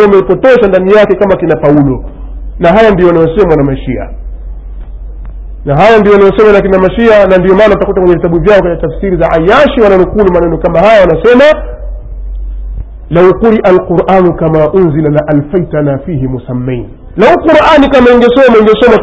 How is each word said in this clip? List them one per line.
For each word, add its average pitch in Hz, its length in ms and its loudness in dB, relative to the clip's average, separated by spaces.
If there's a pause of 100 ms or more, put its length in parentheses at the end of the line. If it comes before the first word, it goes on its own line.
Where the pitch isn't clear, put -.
wamepotosha 202 680 2
ndani 185 240 0
yake 202 240 2
kama 190 200 0
kina 165 200 -2
Paulo. 143 480 0 (540)
Na 175 140 0
haya 220 180 4
ndio 180 160 0
wanayosemwa 165 500 0
na 139 80 0
Mashia, 131 460 -6 (1500)
na 139 120 -2
haya 214 220 4
ndio 202 140 2
wanayosemwa 202 400 4
na 202 80 2
kina 190 180 0
Mashia, 208 480 2
na 190 120 2
ndio 185 160 2
maana 208 200 4
utakuta 190 260 -4
kwenye 180 160 2
vitabu 170 240 -2
vyao, 196 200 2
kwenye 175 160 -4
tafsiri 175 400 -6
za 160 160 -2
Ayashi, 214 480 0
wananukulu 196 520 2
maneno 170 260 -2
kama 165 200 -2
haya, 214 220 4
wanasema, 247 440 2 (1700)
"لو 180 200 2 (120)
قرئ 220 280 0
القرآن 185 600 0
كما 160 300 -2 (120)
أنزل 160 400 0
لألفيتنا 147 840 -2 (100)
فيه 131 220 -6
مسمين." 123 600 -8 (280)
Lau 247 180 2 (120)
Qur'ani 302 420 2
kama 254 220 2
ingesoma, 240 500 4
ingesoma 214 420 2